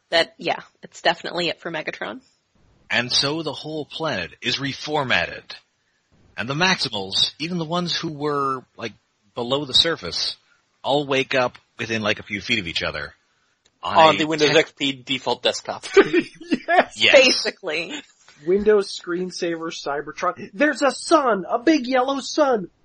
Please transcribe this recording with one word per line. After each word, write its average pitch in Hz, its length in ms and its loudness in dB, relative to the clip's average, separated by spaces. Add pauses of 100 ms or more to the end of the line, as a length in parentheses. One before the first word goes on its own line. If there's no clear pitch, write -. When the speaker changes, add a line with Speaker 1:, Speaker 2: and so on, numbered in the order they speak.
Speaker 1:
That, 165 280 0
yeah, - 220 -4 (240)
it's - 180 -20
definitely 170 460 -2
it - 140 -6
for 170 100 -8
Megatron. 185 480 -8 (720)
Speaker 2:
And 120 200 0
so 151 300 0
the 151 120 -8
whole 151 320 -8
planet 117 460 -6 (100)
is 117 160 -2
reformatted. 131 840 -2 (960)
And 107 100 -6
the 139 60 -4
Maximals, 135 840 -2
even 170 180 -6
the 165 80 -4
ones 170 300 -4
who 165 160 -6
were, 139 520 -4 (140)
like, 110 160 -10 (400)
below 131 320 -2
the 127 80 -12
surface, 123 640 -4 (480)
all 139 240 0
wake 135 260 0
up 127 240 0 (220)
within, 113 240 -4
like, 104 160 0
a 95 40 -14
few 101 180 -6
feet 113 180 0
of 87 80 -6
each 82 160 -4
other. 76 300 -6 (680)
On 92 160 0
Speaker 3:
On 156 180 8
Speaker 2:
a - 40 -2
Speaker 3:
the 151 80 0
Windows 151 220 2
Speaker 2:
tech 151 80 4
Speaker 3:
X 156 160 2
P 139 180 -4
default 127 500 -6
desktop. - 500 -4
<laughs> - 40 2 (720)
Speaker 4:
Yes. - 280 2
Speaker 2:
Yes. 269 300 8
Speaker 1:
Basically. 180 680 -2 (540)
Speaker 4:
Windows 202 520 4
screensaver 170 720 -4
Cybertron. 151 800 -6
There's 269 280 0
a 269 100 4
sun! 262 580 2
A 240 100 0
big 254 280 4
yellow 262 320 2
sun! 254 500 2 (160)